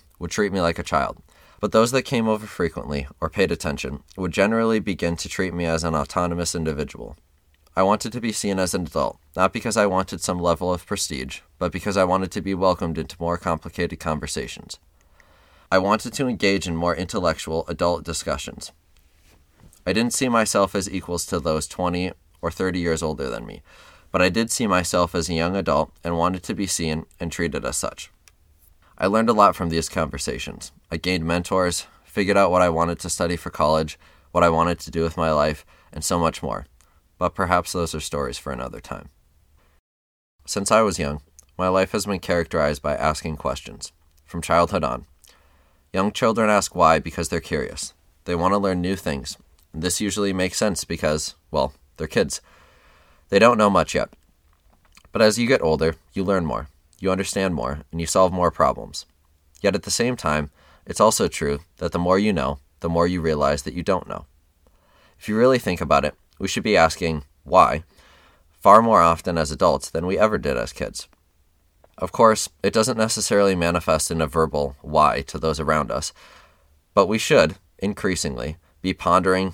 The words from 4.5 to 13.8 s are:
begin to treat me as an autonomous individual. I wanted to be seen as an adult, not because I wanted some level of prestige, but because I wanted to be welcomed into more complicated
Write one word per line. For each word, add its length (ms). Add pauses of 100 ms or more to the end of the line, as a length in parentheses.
begin 380
to 120
treat 240
me 120
as 180
an 120
autonomous 600
individual. 600 (580)
I 80
wanted 280
to 100
be 120
seen 260
as 140
an 100
adult, 340 (180)
not 180
because 240
I 100
wanted 340
some 180
level 340
of 120
prestige, 540 (180)
but 140
because 260
I 60
wanted 300
to 80
be 120
welcomed 440
into 220
more 180
complicated 600